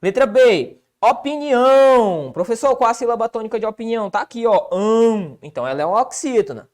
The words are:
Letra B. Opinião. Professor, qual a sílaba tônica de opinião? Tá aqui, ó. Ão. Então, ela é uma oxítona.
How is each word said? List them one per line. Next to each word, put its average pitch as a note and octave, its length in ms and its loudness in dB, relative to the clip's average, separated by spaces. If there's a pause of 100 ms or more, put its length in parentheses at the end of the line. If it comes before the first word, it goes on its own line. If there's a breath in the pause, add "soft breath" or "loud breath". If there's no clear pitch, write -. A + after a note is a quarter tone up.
Letra G3 240 0
B. G#3+ 520 2 (240)
Opinião. B3+ 1300 2
Professor, A3+ 440 -2
qual B3 120 2
a A#3 40 0
sílaba A#3 340 -4
tônica A3 320 -8
de G#3 60 -6
opinião? A3 440 -6
Tá G#3 120 -4
aqui, A#3 260 -6
ó. G3+ 240 2
Ão. G#3+ 720 0
Então, B2 260 -10
ela C#3 140 -4
é D3 40 -2
uma G3 160 0
oxítona. G#3 720 -4